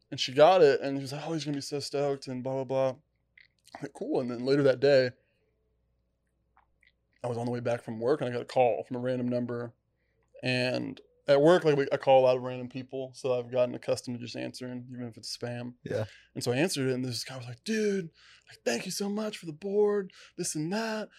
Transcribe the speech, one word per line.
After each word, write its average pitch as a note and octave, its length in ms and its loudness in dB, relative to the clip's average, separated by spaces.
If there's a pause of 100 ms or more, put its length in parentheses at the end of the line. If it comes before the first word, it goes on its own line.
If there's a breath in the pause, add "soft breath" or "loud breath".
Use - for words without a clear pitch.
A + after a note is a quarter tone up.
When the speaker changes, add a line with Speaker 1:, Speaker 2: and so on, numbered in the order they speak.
(100)
Speaker 1:
and C3+ 100 -10
she C3 120 -4
got E3 300 8
it C#3 180 8
and C#3 180 -4
she C#3 40 -6
was C3 100 -10
like, D3 140 -8
"Oh, E3 60 -6
he's D3+ 120 -4
gonna D3 120 -4
be C#3 60 -4
so C#3+ 180 -6
stoked," C#3 480 -4
and B2+ 160 -8
blah, C3 100 -4
blah, C3+ 100 -2
blah. C3 260 0
I'm - 920 -20
like, - 100 -12
"Cool." A3 280 -2
And B2 100 -4
then A#2+ 140 -6
later C#3 200 4
that B2+ 160 4
day, C3 300 6 (2000)
I A#2+ 60 -6
was A#2 100 -4
on A#2+ 80 -4
the A#2+ 60 -4
way B2 80 -4
back A#2+ 220 -4
from A2+ 180 -10
work C#3 200 2
and B2+ 100 -2
I - 20 -6
got A#2+ 100 -4
a B2 40 -10
call B2 400 2
from B2+ 100 -8
a A#2+ 40 -4
random B2+ 280 -2
number. A#2+ 440 -4 (680)
And B2 580 -2 (280)
at C#3+ 120 8
work, E3+ 240 6
like, D3 120 4
we, C#3 160 0
I C#3 60 0
call C3 240 8
a - 40 6
lot B2+ 100 6
of B2 60 -4
random B2+ 260 -8
people, C3 460 -10
so B2+ 240 -2
I've A#2+ 140 -8
gotten B2 220 0
accustomed B2 440 -4
to A#2+ 60 -10
just B2 120 -12
answering, B2 540 -10
even B2 160 -10
if A2+ 100 -14
it's - 200 -12
spam. A#2+ 380 -10 (100)
Speaker 2:
Yeah. G#2+ 220 -4 (280 loud breath)
Speaker 1:
And B2 80 -8
so B2 100 -2
I B2 40 0
answered C#3 320 0
it, B2+ 60 0
and B2+ 100 -4
this A#2+ 200 -8
guy C3 120 -12
was A#2+ 100 -12
like, B2 180 -16
"Dude, G#3 440 -2 (400 soft breath)
like, - 160 -20
thank A#3 220 -4
you F#3 40 -8
so G3+ 180 -4
much G#3+ 300 -6
for E3+ 80 -16
the D#3+ 60 -10
board, G3+ 600 0 (260 loud breath)
this F3 160 -6
and D#3+ 180 -4
that." G#3+ 320 -4
It - 40 -14 (100)